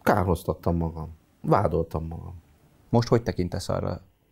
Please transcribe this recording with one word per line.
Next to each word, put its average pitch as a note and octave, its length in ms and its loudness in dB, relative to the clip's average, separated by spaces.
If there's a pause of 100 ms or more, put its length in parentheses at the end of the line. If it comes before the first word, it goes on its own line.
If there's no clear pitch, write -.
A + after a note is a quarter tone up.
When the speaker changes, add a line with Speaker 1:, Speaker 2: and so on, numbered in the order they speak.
Speaker 1:
Kárhoztattam F2 720 2
magam. D#2+ 320 -4 (340)
Vádoltam E2 640 0
magam. E2+ 280 -12 (540)
Speaker 2:
Most A#2+ 200 4
hogy A#2 140 4
tekintesz F2+ 460 -4
arra F#2+ 320 -4 (320)